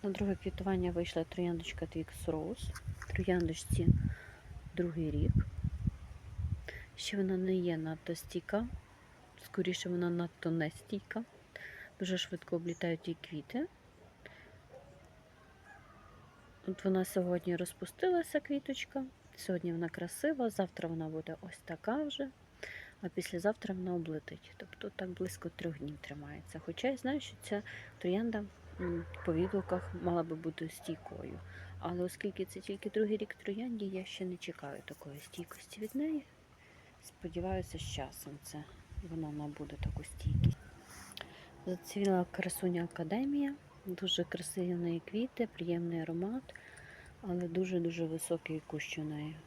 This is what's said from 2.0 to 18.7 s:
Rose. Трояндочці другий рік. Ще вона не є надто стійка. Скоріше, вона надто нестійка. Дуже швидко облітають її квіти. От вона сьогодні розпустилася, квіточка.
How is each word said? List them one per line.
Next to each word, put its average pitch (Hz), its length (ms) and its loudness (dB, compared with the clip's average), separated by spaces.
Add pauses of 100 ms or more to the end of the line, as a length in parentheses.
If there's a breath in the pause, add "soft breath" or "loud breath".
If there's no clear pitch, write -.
Rose. 160 480 0 (340)
Трояндочці 170 800 4 (880 loud breath)
другий 165 340 2
рік. 151 220 6 (1600 loud breath)
Ще - 200 -2
вона 190 200 4
не 185 180 4
є 175 220 4
надто 160 380 -2
стійка. 202 520 0 (800)
Скоріше, 180 440 0
вона 175 220 4
надто 170 400 2
нестійка. 165 720 0 (760 loud breath)
Дуже 185 180 2
швидко - 380 -2
облітають 170 520 0
її 165 80 0 (120)
квіти. 233 380 -2 (3000 loud breath)
От 185 180 -2
вона 190 200 6
сьогодні 180 520 2
розпустилася, 320 840 2
квіточка. 277 640 -2 (320)